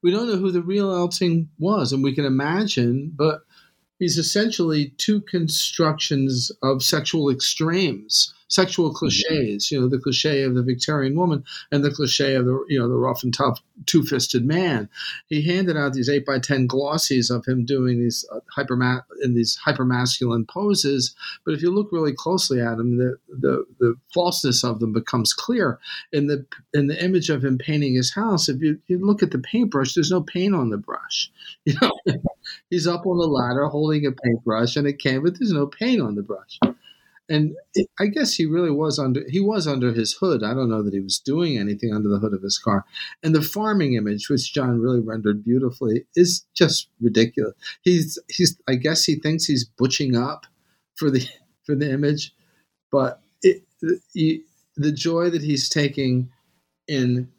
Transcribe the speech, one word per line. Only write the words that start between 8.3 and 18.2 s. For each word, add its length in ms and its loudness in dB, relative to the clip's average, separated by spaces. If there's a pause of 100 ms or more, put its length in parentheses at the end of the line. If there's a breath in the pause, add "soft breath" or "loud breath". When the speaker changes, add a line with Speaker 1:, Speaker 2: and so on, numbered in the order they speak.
Speaker 1:
sexual 420 2
Speaker 2:
Mm-hmm. 80 -8
Speaker 1:
cliches, 760 0
you 80 0
know, 80 2
the 100 2
cliche 460 0
of 120 0
the 80 2
Victorian 520 0
woman 280 0 (280 loud breath)
and 120 2
the 80 2
cliche 440 0
of 100 2
the, 220 0
you 100 0
know, 120 2
the 80 0
rough 260 0
and 100 -2
tough 280 0 (240)
two-fisted 600 2
man. 440 0 (380 loud breath)
He 140 -2
handed 360 0
out 160 0
these 160 0
eight-by-ten 580 0
glossies 640 0
of 160 -2
him 200 0
doing 340 0
these, 320 -2